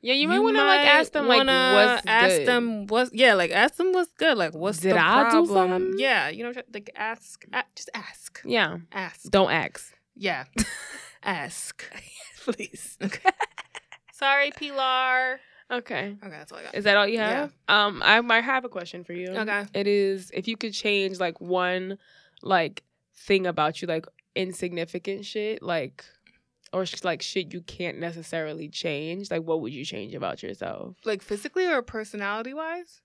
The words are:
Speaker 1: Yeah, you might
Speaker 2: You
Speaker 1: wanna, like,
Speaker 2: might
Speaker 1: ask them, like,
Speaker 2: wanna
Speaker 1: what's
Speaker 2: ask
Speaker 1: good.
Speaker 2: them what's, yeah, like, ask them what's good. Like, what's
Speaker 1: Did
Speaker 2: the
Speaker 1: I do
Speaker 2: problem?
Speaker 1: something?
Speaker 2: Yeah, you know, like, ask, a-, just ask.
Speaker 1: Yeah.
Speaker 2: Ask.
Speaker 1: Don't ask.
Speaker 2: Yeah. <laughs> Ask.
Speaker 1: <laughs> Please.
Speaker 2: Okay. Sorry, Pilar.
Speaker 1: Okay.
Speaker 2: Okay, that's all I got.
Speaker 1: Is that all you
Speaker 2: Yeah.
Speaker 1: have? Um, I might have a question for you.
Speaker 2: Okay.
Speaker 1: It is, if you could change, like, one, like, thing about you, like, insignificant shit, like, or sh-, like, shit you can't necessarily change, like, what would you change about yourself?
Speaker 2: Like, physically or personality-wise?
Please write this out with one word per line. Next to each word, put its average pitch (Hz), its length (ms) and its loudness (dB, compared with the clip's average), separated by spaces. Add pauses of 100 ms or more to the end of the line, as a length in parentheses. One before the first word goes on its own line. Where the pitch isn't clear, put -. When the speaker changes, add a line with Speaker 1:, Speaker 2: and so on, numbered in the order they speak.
Speaker 1:
Yeah, 240 120 0
you 285 140 2
might 359 80 2
Speaker 2:
You 403 80 4
Speaker 1:
wanna, 440 160 4
like, 392 220 6
Speaker 2:
might 294 60 4
Speaker 1:
ask 294 240 6
them, 285 160 0
like, 240 120 6
Speaker 2:
wanna 262 340 4
Speaker 1:
what's 247 340 6
Speaker 2:
ask 233 300 6
Speaker 1:
good. 143 100 2
Speaker 2:
them 233 400 0
what's, 240 260 2
yeah, 233 200 8
like, 175 180 2
ask 240 240 2
them 370 180 0
what's 359 200 0
good. 302 240 2
Like, 170 160 0
what's 170 260 -4
Speaker 1:
Did 190 140 4
Speaker 2:
the 170 60 4
Speaker 1:
I 185 320 6
do 226 160 6
Speaker 2:
problem? 190 240 4
Speaker 1:
something? 185 280 0
Speaker 2:
Yeah, 220 300 2
you 196 140 -10
know, 240 100 -8 (200)
like, 208 220 -12
ask, - 560 -10
a-, 254 120 -4 (120)
just - 200 -16
ask. - 500 -16
Speaker 1:
Yeah. 180 320 0 (140)
Speaker 2:
Ask. - 400 -10
Speaker 1:
Don't 190 200 4
ask. - 420 -4 (220)
Speaker 2:
Yeah. 165 300 -6 (100)
<laughs> - 680 -8
Ask. - 600 -8 (340)
Speaker 1:
<laughs> - 260 -20
Please. - 600 -8
Speaker 2:
Okay. 196 260 0 (840)
Sorry, 285 380 2
Pilar. 262 880 0 (320)
Speaker 1:
Okay. 202 520 -6
Speaker 2:
Okay, 196 60 -14
that's 151 220 -18
all - 80 -14
I - 40 -14
got. - 120 -10
Speaker 1:
Is 208 100 -4
that 202 100 6
all 202 120 6
you 226 80 -2
Speaker 2:
Yeah. 214 140 0
Speaker 1:
have? 277 240 -2 (140)
Um, 208 380 2
I 220 160 8
might 233 220 2
have 254 220 -2
a 240 40 -8
question 180 340 -12
for 175 100 -14
you. 180 160 -8
Speaker 2:
Okay. 202 440 -4
Speaker 1:
It 196 140 0
is, 196 460 0
if 190 140 -6
you 220 100 -6
could 220 160 -6
change, 196 460 -2
like, 175 220 -4
one, 185 560 -2 (460)
like, 165 400 0 (320)
thing 196 320 0
about 160 340 -2
you, 180 60 -10
like, 165 180 -4 (300)
insignificant 185 880 -6
shit, 214 380 -6
like, 160 420 -6 (680)
or 185 120 -2
sh-, - 180 -12
like, 170 180 -2
shit - 320 -6
you 175 80 -10
can't - 380 -10
necessarily 160 680 -8
change, 165 640 -8
like, 165 120 -4
what 160 180 -2
would 120 100 -8
you 139 140 -10
change - 300 -12
about 98 280 -6
yourself? - 520 -10 (100)
Speaker 2:
Like, 214 160 -4
physically 285 460 -4
or 294 160 0
personality-wise? 240 1200 -10